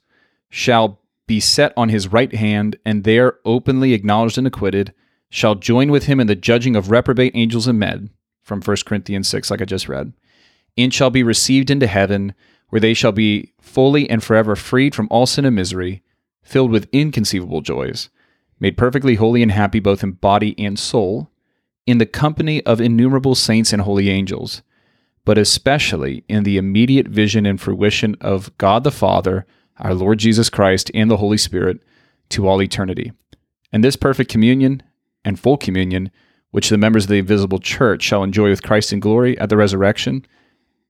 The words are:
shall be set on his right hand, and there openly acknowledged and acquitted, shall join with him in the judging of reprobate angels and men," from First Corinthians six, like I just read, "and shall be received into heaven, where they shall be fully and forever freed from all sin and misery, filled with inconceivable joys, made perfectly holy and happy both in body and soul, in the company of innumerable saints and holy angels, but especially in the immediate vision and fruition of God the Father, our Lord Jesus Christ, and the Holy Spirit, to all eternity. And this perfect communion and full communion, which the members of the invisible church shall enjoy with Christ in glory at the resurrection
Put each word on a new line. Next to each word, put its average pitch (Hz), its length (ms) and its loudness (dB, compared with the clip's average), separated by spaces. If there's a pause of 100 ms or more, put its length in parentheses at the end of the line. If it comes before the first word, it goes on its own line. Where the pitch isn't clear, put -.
(480)
shall 113 520 0 (260)
be 110 140 0
set - 360 0
on 117 120 0
his 107 180 0
right 117 260 0
hand, 107 440 -2 (100)
and 107 160 -2
there 117 420 4
openly 131 500 0
acknowledged 107 440 0
and 131 80 -2
acquitted, 98 480 -4 (340)
shall 107 280 0
join 123 340 0
with 143 140 2
him 139 160 2
in 113 80 2
the 104 80 0
judging 120 400 0
of 98 160 0
reprobate 123 420 2
angels 117 320 -2
and 117 140 0
men," 98 300 -6 (340)
from 101 160 -8
First - 260 -4
Corinthians 98 400 -6
six, - 240 -6
like 101 100 -4
I 98 40 -4
just 92 240 -6
read, 69 240 -8 (640)
"and 123 180 2
shall 131 160 2
be 123 140 2
received 131 440 2
into 139 200 0
heaven, 98 440 0 (380)
where 110 100 0
they 110 120 4
shall 113 200 2
be 107 380 0 (120)
fully 139 480 2
and 110 120 0
forever 110 320 2
freed 131 400 0
from 107 160 -4
all 120 140 2
sin 139 220 0
and 123 100 2
misery, 92 460 -6 (400)
filled 131 280 0
with 107 220 0
inconceivable 101 720 -2
joys, - 480 -8 (500)
made 98 160 -2
perfectly 127 380 2
holy 113 280 2
and 110 100 4
happy 104 280 0
both 98 220 0
in 98 100 -6
body 104 460 0
and 101 200 -6
soul, 113 520 -4 (560)
in 123 100 2
the 113 80 2
company 151 640 -2
of 113 120 2
innumerable 127 560 2
saints 113 380 0
and 104 80 0
holy 98 300 0
angels, 95 500 -6 (640)
but 107 140 4
especially 98 920 0
in 104 140 0
the 98 160 0
immediate 113 500 2
vision 104 380 0
and 98 120 -2
fruition 101 600 -2
of 98 380 -4
God 107 260 2
the 147 60 2
Father, 95 560 -2 (320)
our 98 160 -4
Lord 98 240 0
Jesus 110 320 2
Christ, 95 420 0
and 110 180 0
the 107 60 4
Holy 104 220 0
Spirit, 92 420 -2 (480)
to 98 180 -2
all 95 140 4
eternity. 98 520 -4 (600)
And 110 100 2
this 135 140 4
perfect 135 340 -2
communion 131 520 2 (420)
and 98 160 -4
full 139 160 2
communion, 92 540 -4 (400)
which 104 180 -2
the 110 80 2
members 107 280 4
of 95 40 -4
the 101 120 2
invisible 95 400 0
church - 420 -2
shall 101 200 -2
enjoy 101 280 0
with 95 120 0
Christ 107 300 0
in 104 80 -4
glory 120 380 2
at 107 100 -4
the 107 80 0
resurrection 104 680 0 (640)